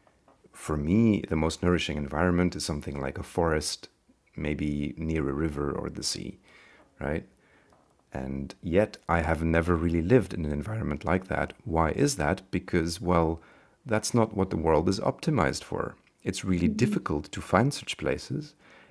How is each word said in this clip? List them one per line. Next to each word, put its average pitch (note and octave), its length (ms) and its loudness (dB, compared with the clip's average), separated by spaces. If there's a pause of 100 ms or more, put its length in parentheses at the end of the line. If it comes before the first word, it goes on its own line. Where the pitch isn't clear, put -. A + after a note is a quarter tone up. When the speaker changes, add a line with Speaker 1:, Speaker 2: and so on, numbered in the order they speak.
(520)
Speaker 1:
for - 240 -6
me, G2+ 520 4
the D#2+ 80 0
most D#2+ 260 0
nourishing E2+ 360 2
environment E2+ 580 2
is D#2 80 -6
something C#2+ 360 -6
like C#2 180 -6
a - 60 -6
forest, D#2+ 640 -2 (480)
maybe D2 600 -4
near D#2+ 320 -2
a C#2 40 -2
river C#2+ 400 -2
or - 180 -6
the - 120 -10
sea, - 360 -8 (640)
right? A#2 260 -4 (840)
And C2+ 500 -6
yet F#2 360 2 (100)
I E2+ 140 4
have D#2+ 220 0
never E2 320 4
really E2 260 2
lived A2+ 320 4
in D#2+ 100 -4
an D2+ 80 -2
environment D2+ 520 -4
like F#2 240 0
that. D2 240 -2 (120)
Why D#2+ 260 2
is C#3+ 260 0
that? E2 340 0
Because, E2+ 500 -2
well, E2+ 400 2 (440)
that's - 300 -2
not A2+ 220 2
what F#2+ 140 0
the F#2 60 -2
world D#2+ 320 4
is G2 120 0
optimized F#2 640 0
for. - 320 -6 (260)
It's - 220 -6
really F2 240 2
Speaker 2:
Mm-hmm. - 0 -
Speaker 1:
difficult D2+ 640 -2
to - 80 -8
find A2+ 340 2
such - 240 -10
places. C3 560 -4 (360)